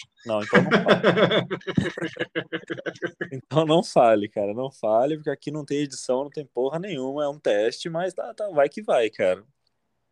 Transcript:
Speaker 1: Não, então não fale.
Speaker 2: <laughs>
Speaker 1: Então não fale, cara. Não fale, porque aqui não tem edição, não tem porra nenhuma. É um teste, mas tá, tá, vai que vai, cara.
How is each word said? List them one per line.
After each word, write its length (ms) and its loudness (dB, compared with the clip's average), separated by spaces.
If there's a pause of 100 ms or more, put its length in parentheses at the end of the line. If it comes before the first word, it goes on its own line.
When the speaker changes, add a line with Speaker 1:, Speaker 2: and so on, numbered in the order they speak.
(260)
Speaker 1:
Não, 160 -2
então 180 4
não 120 2
fale. 760 4
Speaker 2:
<laughs> 1900 -6
Speaker 1:
Então 320 0
não 200 4
fale, 440 4
cara. 260 -4
Não 160 -6
fale, 460 0
porque 140 -8
aqui 200 -8
não 140 -8
tem 140 -4
edição, 460 -4
não 60 -14
tem 160 -10
porra 340 -4
nenhuma. 440 -6
É 40 -2
um 100 -8
teste, 500 -2
mas 240 -4
tá, 220 -10
tá, 160 -8
vai 180 2
que 140 -12
vai, 280 0
cara. 340 -2 (680)